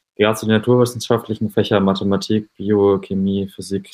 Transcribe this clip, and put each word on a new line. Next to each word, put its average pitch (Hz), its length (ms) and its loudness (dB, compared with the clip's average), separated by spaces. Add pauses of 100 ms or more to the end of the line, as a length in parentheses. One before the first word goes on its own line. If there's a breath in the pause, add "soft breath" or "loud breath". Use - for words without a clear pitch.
(160)
gerade 107 220 2
so 110 80 -6
die 110 60 2
naturwissenschaftlichen 113 1000 0
Fächer, 104 300 2
Mathematik, 98 760 0
Bio, 101 420 2
Chemie, 98 500 -2
Physik, 95 460 -8